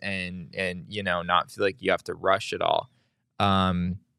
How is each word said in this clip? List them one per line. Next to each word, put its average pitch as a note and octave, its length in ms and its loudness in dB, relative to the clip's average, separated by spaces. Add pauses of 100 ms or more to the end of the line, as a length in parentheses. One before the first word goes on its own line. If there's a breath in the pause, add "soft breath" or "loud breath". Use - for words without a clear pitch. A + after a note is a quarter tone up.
and, F#2 520 -6
and, F2+ 340 -4
you G#2 140 -8
know, F2 200 0
not F2 280 2
feel G#2 140 -2
like G2 160 0
you F#2+ 100 0
have F2+ 140 0
to F2 100 -6
rush F#2+ 380 0
at F#2 80 -6
all. - 300 0 (480)
Um, F#2 580 2 (220)